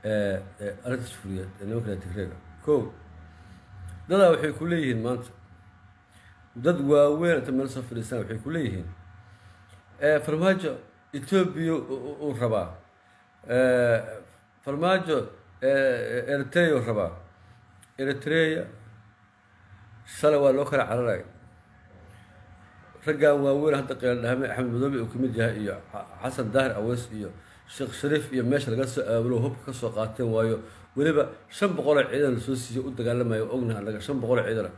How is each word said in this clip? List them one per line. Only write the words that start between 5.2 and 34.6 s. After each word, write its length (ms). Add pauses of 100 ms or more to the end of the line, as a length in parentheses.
dad 260
waaweyn 580
inta 120
meel 180
soo 120
fadhiistaan 400
waxay 220
ku 80
leeyihiin, 360 (1120)
ee, 180
Farmaajo 540 (400)
Ethiopia 600
u, 40
u, 520
u 40
rabaa. 340 (760)
Ee, 580 (640)
Farmaajo, 520 (440)
ee, 720
Eritrea 420
u 60
rabaa. 300 (840)
Eritrea 680 (1400)
shalay 340
waa 120
loo 140
kala 200
cararay. 380 (1800)
Raggan 360
waaweyn 340
hadda 200
qeyl 260
dhahame 280
Axmed 240
Madoobe 260
uu 80
ka 120
mid 160
yahay 260
iyo 140 (160)
Xa-, 140 (140)
Xasan 320
Daahir 240
Aweys 360
iyo 180 (380)
Sheekh 260
Shariif 400
iyo 100
meesha 280
laga 160
soo 160
aabulo 360
hubka 260
ka 80
soo 180
qaateen 400
waayo. 260 (380)
Weliba 280 (260)
shan 260
boqol 220
oo 120
ciidan 260
la 40
soo 160
siiyey 280
u 80
dagaalamayo, 600
ognahay 300
annaga 200
shan 180
boqol 200
oo 80
ciidan 180